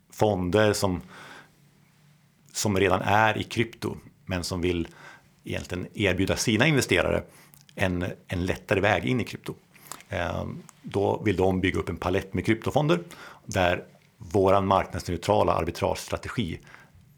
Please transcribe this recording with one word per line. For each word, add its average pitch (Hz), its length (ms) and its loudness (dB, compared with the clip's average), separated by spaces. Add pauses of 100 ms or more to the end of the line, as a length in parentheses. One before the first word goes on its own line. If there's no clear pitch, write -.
(120)
fonder 104 600 4
som, 92 280 -2 (1500)
som 101 260 0
redan 92 240 4
är 107 360 4
i - 60 -4
krypto, - 520 -4 (280)
men 90 200 -4
som 92 160 -6
vill 87 280 0 (560)
egentligen - 500 -8
erbjuda 92 420 2
sina 113 300 2
investerare 87 560 2 (520)
en, 90 320 -2 (220)
en 90 180 -4
lättare 98 340 -2
väg 95 260 2
in 127 140 -2
i - 40 -4
krypto. - 300 -12 (540)
Ehm, 90 540 -6 (200)
då 104 420 0
vill 101 120 2
de 92 240 2
bygga 90 200 0
upp - 80 -6
en 87 80 -6
palett 90 380 -2
med 92 120 -2
kryptofonder 110 540 2 (460)
där 92 380 2 (340)
våran 95 480 4
marknadsneutrala 95 880 0
arbitragestrategi 87 1080 -4 (580)